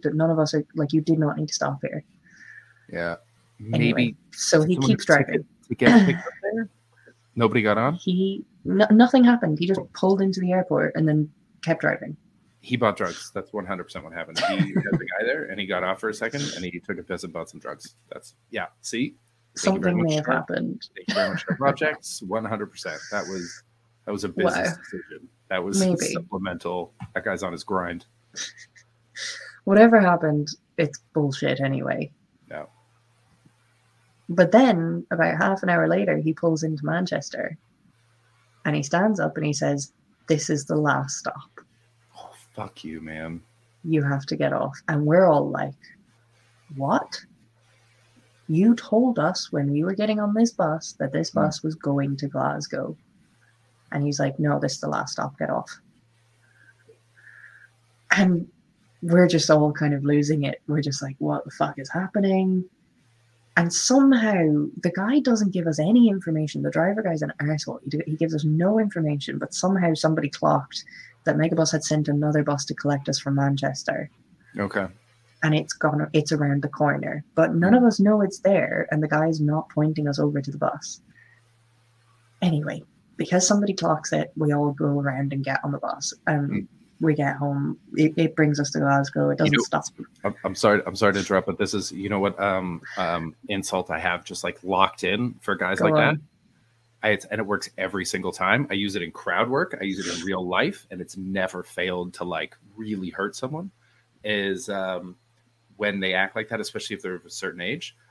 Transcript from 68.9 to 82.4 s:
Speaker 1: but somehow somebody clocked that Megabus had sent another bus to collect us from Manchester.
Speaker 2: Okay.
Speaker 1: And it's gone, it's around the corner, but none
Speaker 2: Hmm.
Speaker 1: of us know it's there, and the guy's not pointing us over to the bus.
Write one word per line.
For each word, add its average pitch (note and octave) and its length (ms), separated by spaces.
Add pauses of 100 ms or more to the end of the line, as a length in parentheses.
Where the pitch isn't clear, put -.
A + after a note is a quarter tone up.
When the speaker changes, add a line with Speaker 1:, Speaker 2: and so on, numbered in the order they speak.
Speaker 1:
but - 160
somehow F#3 400
somebody D#3 360
clocked - 540 (400)
that D3 120
Megabus D#3+ 360
had D3+ 120
sent D3+ 240
another D3 340
bus C#3+ 240
to D#3 80
collect C#3+ 340
us C#3 100
from C#3 160
Manchester. C#3 720 (500)
Speaker 2:
Okay. G2+ 280 (560)
Speaker 1:
And D#3 120
it's - 180
gone, D3+ 400
it's D3+ 200
around C#3+ 300
the D3 60
corner, C#3+ 560 (100)
but E3 200
none F3 180
Speaker 2:
Hmm. B3 60
Speaker 1:
of B3 60
us A3 160
know G#3 220
it's F#3+ 180
there, - 500
and D3+ 120
the D#3 60
guy's D#3 320
not D3+ 300
pointing D3+ 380
us C#3 100
over D3 220
to C#3 100
the D3 80
bus. - 420 (1400)